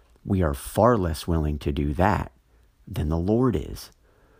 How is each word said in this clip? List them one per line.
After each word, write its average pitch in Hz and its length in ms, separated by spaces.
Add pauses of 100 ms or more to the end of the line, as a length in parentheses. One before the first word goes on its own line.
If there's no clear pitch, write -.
(260)
We 95 160
are 73 140
far 117 420
less 82 300
willing 76 320
to 73 120
do 73 220
that 87 400 (520)
than 85 220
the 80 100
Lord 107 380
is. - 360 (480)